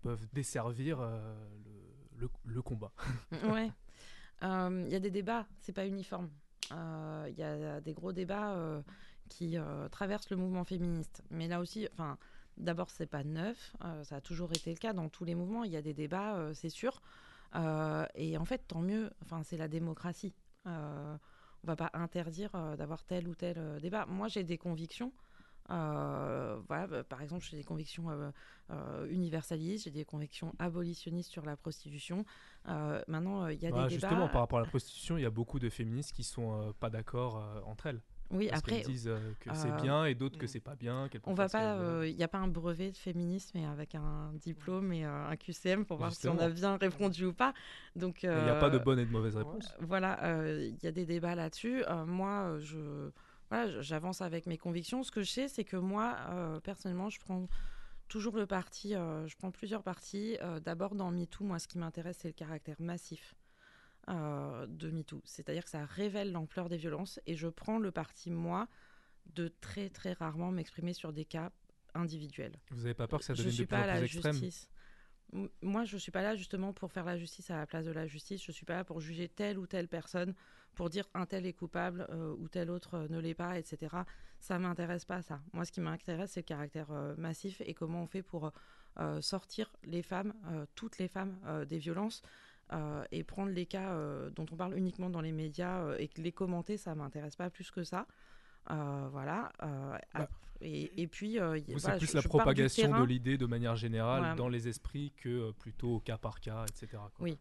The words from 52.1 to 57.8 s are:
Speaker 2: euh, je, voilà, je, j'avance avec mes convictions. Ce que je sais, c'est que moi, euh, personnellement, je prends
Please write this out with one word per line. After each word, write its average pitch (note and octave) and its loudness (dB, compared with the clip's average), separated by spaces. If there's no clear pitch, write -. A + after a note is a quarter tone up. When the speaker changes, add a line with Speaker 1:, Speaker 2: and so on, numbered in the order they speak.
Speaker 2:
euh, D3+ 0
je, D3 -4
voilà, A3+ 4
je, C#3 -2
j'avance D#3 -2
avec E3+ -2
mes E3 0
convictions. F3 0
Ce - -4
que G#3+ 0
je F#3 0
sais, C4+ 2
c'est A3+ 0
que - -2
moi, G3+ 2
euh, E3+ -2
personnellement, F#3+ -2
je - -8
prends F#3 -2